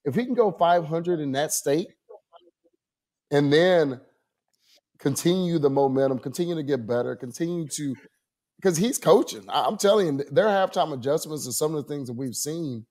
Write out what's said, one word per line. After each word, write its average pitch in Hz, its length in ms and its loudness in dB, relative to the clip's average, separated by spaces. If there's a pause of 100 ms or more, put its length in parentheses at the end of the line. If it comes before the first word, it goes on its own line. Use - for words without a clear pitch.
If 135 100 -2
he 240 100 0
can 254 80 -4
go 220 180 2
five 175 340 4
hundred 170 340 -2
in 143 140 -4
that 147 200 -2
state - 340 0 (1400)
and 143 220 4
then 156 480 4 (960)
continue 170 640 0
the 143 100 2
momentum, 135 500 2
continue 170 360 -4
to 156 80 -6
get 131 240 -4
better, 123 280 -2
continue 170 520 -6
to, 139 280 -6 (680)
'cause 175 160 2
he's 233 200 0
coaching. 117 520 2
I, 131 160 0
I'm 202 120 -2
telling 202 300 4 (120)
you, 139 120 -6
their 180 160 2
halftime 185 460 0
adjustments 139 520 -4
and 123 80 -8
some 156 220 -2
of 143 100 -6
the 147 80 -10
things 139 140 -8
that 123 60 -10
we've 123 220 -8
seen 147 560 -8